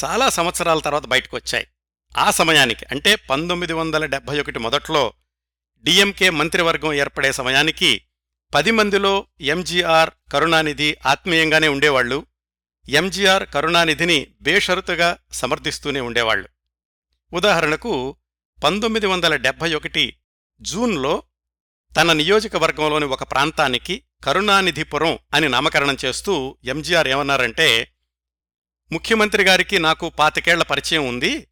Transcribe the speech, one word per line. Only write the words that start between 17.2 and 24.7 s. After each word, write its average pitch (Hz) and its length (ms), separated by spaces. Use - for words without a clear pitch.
ఉదాహరణకు 165 840
పంతొమ్మిది 214 420
వందల 175 300
డెబ్బై 135 380
ఒకటి 151 420
జూన్లో 170 640
తన 165 180
నియోజకవర్గంలోని 156 920
ఒక 131 180
ప్రాంతానికి 143 800
కరుణానిధిపురం 160 960